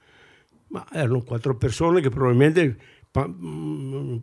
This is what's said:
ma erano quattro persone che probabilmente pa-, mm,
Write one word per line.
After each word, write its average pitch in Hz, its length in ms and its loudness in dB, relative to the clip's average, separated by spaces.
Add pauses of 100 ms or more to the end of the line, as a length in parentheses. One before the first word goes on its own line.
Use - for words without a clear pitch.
(680)
ma - 240 -12
erano 127 300 0
quattro 120 340 -4
persone 165 460 2
che 135 80 2
probabilmente 135 680 4 (380)
pa-, 135 120 0
mm, 139 960 -8